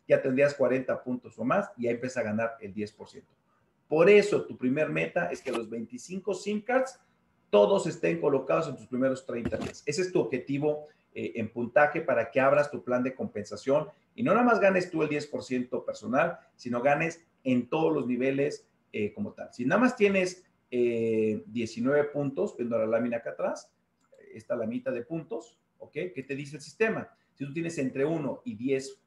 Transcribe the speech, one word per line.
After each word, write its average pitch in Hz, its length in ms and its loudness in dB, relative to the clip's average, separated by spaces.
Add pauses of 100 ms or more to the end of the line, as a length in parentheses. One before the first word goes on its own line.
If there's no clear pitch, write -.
ya 143 140 4
tendrías 139 320 2
cuarenta 127 500 0
puntos 123 360 -8
o 110 40 -4
más, 175 340 0
y 117 100 -2
ahí 120 80 0
empieza 127 240 -6
a 113 40 0
ganar 110 360 -2
el 101 140 -14
diez 104 180 -6
por - 160 -18
ciento. - 260 -20 (540)
Por 160 220 6
eso 202 360 6
tu 107 120 -14
primer 147 320 0
meta 160 420 -2
es 123 100 -8
que 127 100 -6
los 156 180 -6
veinticinco 123 640 -8
sim 202 280 -4
cards, 254 380 0 (500)
todos 196 380 6
estén 170 320 0
colocados 151 480 2
en 131 100 -8
tus 110 100 -18
primeros 127 380 0
treinta 120 320 -4
días. - 280 -10
Ese - 160 -2
es 180 100 -2
tu - 80 2
objetivo, 143 680 -2 (260)
eh, 110 220 -8
en 110 140 -4
puntaje 147 520 2
para 117 280 0
que 131 120 2
abras 143 280 4
tu 120 140 -10
plan 123 180 0
de 131 140 -2
compensación 120 720 -4 (280)
y 113 80 -4
no 156 100 2
nada 240 100 4
más 226 160 6
ganes 185 320 4
tú 160 100 0
el 151 60 2
diez 147 200 -2
por - 160 -8
ciento 123 420 -4
personal, 131 540 -2 (180)
sino 120 240 -4
ganes 151 420 0 (200)
en 123 260 0
todos 156 240 2
los 131 120 0
niveles, 135 640 -2 (240)
eh, 107 220 -4
como 101 200 -6
tal. - 200 -14
Si 123 120 -6
nada 175 140 4
más 247 160 4
tienes, 190 480 2 (280)
eh, 113 760 2
diecinueve 117 600 0
puntos, 147 520 -4
viendo 117 200 -2
la 110 100 2
lámina 117 300 0
acá - 120 -8
atrás, - 420 -6 (640)
esta 117 240 -6
lamita 123 340 -4
de 120 120 -6
puntos, - 540 -10 (200)
¿ok? - 160 -20 (200)
¿Qué 131 140 -12
te 139 80 -6
dice 143 220 -10
el 143 40 -14
sistema? 180 460 -2 (280)
Si 139 100 -8
tú 139 80 -12
tienes 165 240 -6
entre 131 260 -2
uno 151 400 -2
y 113 120 -8
diez 135 520 -4